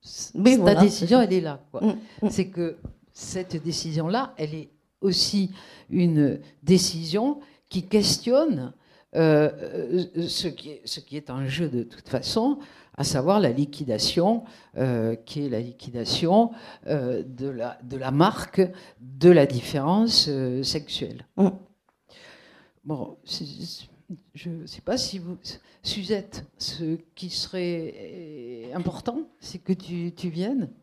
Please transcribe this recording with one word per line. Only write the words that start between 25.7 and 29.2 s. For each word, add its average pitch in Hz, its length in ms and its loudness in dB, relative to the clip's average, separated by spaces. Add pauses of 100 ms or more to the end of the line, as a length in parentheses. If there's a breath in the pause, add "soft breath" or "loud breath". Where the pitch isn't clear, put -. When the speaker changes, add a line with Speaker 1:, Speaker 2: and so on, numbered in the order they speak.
Speaker 1:
Suzette, - 640 -6 (120)
ce 160 400 -6 (180)
qui 180 140 -12
serait 151 1500 -8
important, 240 460 -6 (180)